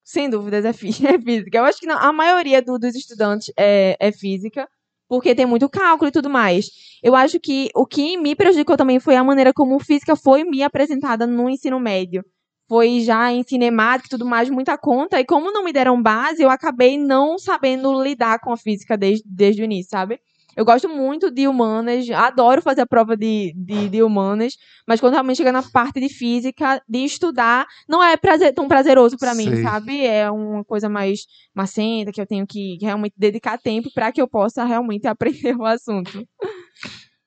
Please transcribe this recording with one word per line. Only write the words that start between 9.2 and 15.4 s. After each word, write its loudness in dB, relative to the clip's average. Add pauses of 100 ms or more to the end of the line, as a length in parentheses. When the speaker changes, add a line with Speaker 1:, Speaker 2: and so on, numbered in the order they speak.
Speaker 1:
maneira 4
como 0
física 0
foi 4
me -2
apresentada -2
no 0
ensino -4
médio. -4 (440)
Foi 4
já 2
em -2
cinemática 0
e -12
tudo -6
mais, 0
muita -2
conta. 0
E 2
como 0